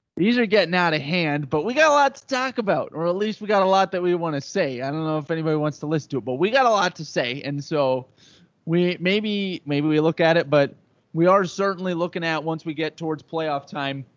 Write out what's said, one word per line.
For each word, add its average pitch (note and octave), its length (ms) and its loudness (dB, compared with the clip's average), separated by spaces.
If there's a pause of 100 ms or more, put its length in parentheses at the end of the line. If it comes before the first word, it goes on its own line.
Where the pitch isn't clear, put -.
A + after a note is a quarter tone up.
(160)
these A3 220 2
are A#3+ 80 2
getting F3+ 280 2
out F3 200 2
of D3 80 0
hand, D3+ 480 -2
but D#3 160 0
we A#3+ 80 -2
got D#4 160 4
a C#4+ 40 4
lot C#4 220 4
to - 100 -20
talk B3+ 320 -4
about, F#3 360 -2
or D#3+ 120 -4
at F3 100 0
least G#3+ 260 -4
we G#3 60 -12
got G3+ 140 4
a F#3+ 60 4
lot F#3+ 240 4
that F3+ 100 -4
we F3+ 140 2
wanna E3 260 -2
say. C3+ 400 -2
I C3+ 80 -4
don't D#3+ 140 -4
know D#3 140 -2
if D3 120 -6
anybody D#3+ 280 0
wants D3+ 220 -2
to D3+ 60 -10
listen D3+ 260 -2
to C#3 60 -2
it, A#2+ 80 -4
but B2+ 100 -2
we F3 140 2
got C4 160 4
a A#3 60 4
lot F#3+ 240 0
to D#3+ 100 -12
say, C3+ 380 -4
and C#3+ 200 -6
so C3 440 0 (580)
we, F3 340 0
maybe, G3 680 -2
maybe C#3+ 220 0
we D3+ 120 2
look D#3 200 2
at E3 180 4
it, D3 120 0
but C#3+ 240 4 (400)
we E3 140 2
are F#3+ 180 6
certainly F#3 480 -4
looking E3+ 300 -4
at, D#3+ 200 -2
once D#3+ 220 -6
we D#3+ 80 -6
get D#3 240 -6
towards D#3 240 -6
playoff D#3 460 -6
time, C#3 380 -6 (120)